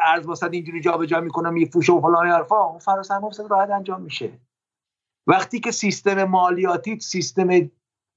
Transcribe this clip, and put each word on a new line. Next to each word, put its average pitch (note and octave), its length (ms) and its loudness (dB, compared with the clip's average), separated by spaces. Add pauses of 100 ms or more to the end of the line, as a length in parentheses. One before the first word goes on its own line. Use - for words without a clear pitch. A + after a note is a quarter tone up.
ارز D#3+ 220 0
واسه E3 260 -6
اینجوری E3 300 -8
جابجا E3 400 2
می‌کنه E3+ 280 -4
میفروشه E3+ 440 2
و D#3 80 4
فلان E3+ 260 4
حرفا، F3 360 2
اون E3 160 -4
فرار G3 240 -2
سرمایه G3 220 -4
واسه G#3 220 -10
راحت G3+ 220 2
انجام F#3+ 320 -6
می‌شه. C3+ 380 -12 (880)
وقتی F#3+ 320 0
که A3+ 120 -4
سیستم G3 520 -2
مالیاتی F#3 760 0
سیستم F3+ 680 0 (480)